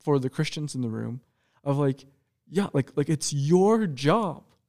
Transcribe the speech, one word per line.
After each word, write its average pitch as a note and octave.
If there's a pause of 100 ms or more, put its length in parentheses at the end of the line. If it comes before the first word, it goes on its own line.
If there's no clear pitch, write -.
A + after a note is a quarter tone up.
for C#3+
the C3
Christians D3+
in C3
the B2
room A2+ (420)
of, C#3+
like, C#3 (420)
yeah, F#3+
like, C#3
like, D3+
it's D#3
your F#3
job D3 (260)